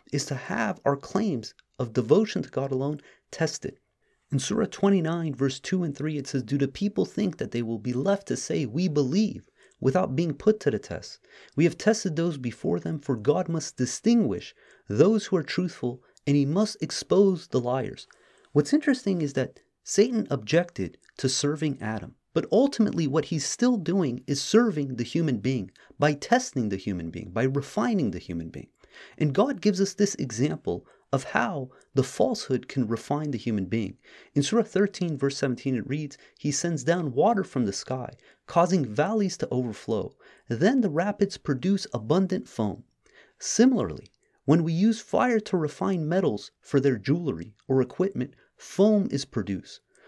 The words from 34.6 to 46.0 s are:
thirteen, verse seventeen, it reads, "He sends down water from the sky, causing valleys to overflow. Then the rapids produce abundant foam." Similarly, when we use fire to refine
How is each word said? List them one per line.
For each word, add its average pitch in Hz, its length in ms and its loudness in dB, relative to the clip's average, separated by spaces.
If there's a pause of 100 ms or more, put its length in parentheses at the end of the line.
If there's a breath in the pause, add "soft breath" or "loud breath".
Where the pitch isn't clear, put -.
thirteen, 185 540 0
verse 139 180 0
seventeen, 131 400 -2
it 110 100 -4
reads, 147 320 -6 (220 soft breath)
"He 147 120 -2
sends 151 340 -2
down 165 260 0
water 185 320 4
from 127 220 -2
the 98 80 -2
sky, - 400 -8 (320 soft breath)
causing 170 400 2
valleys 175 520 0
to - 120 -4
overflow. 113 640 -2 (320 soft breath)
Then 180 320 2
the 214 100 2
rapids 196 460 0
produce 151 580 -2
abundant 165 540 0
foam." - 380 -4 (540 soft breath)
Similarly, 190 680 2 (360)
when 165 180 6
we 165 80 0
use 214 300 2
fire 233 400 2
to 202 160 -2
refine 165 500 -2